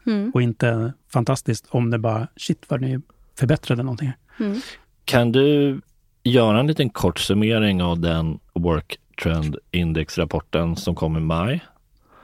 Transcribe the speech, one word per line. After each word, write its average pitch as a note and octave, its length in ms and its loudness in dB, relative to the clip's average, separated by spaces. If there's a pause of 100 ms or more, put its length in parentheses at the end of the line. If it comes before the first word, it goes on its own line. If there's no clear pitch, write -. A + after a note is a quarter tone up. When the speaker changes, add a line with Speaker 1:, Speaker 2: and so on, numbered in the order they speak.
Speaker 1:
Mm. G#3+ 280 -2
Speaker 2:
Och - 80 2
inte A#2 500 0 (200)
fantastiskt B2 580 -2
om A#2+ 200 0
det A#2 80 0
bara, A2+ 380 -2
"Shit, - 320 -6
vad C3+ 120 -2
ni C3 200 -2 (380)
förbättrade B2+ 440 0
någonting C3 260 -6
här." B2+ 80 -8 (300)
Speaker 1:
Mm. G#3 140 -4 (440)
Speaker 3:
Kan A#2+ 280 2
du C#3 480 4 (420)
göra A#2 380 6
en C#3+ 60 2
liten D3+ 240 0
kort - 280 -2
summering G#2 640 2
av F2 180 0
den E2 400 0 (140)
Work E2+ 440 -2 (240)
Trend D#2 340 -2 (140)
Index-rapporten E2 1080 -2
som F2 180 -4
kom D#2+ 220 -2
i D#2+ 40 -2
maj? F2 400 -2 (640)